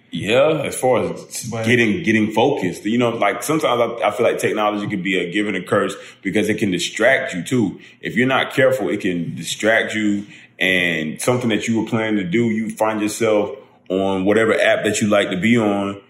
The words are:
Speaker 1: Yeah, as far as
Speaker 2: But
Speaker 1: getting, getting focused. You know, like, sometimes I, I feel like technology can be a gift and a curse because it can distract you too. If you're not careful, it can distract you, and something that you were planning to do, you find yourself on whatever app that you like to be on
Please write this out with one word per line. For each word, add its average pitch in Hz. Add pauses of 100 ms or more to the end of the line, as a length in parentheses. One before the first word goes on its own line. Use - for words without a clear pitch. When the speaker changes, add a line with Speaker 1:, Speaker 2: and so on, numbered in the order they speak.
(120)
Speaker 1:
Yeah, 139
as 113
far 120
as -
Speaker 2:
But 113
Speaker 1:
getting, 113
getting 107
focused. 107
You 110
know, 120
like, 101
sometimes 147 (220)
I, 101
I 104
feel 117
like 95
technology 104
can 95
be 92
a 87
gift 104
and 107
a -
curse - (300)
because 98
it 107
can 101
distract 107
you 85
too. 117 (220)
If -
you're 123
not 127
careful, 131
it -
can 87
distract 104
you, 104 (320)
and 87
something 123
that 104
you 113
were 87
planning 110
to 98
do, 117
you 107
find 107
yourself 107 (380)
on 95
whatever 107
app 107
that 104
you 110
like 101
to 95
be 113
on 101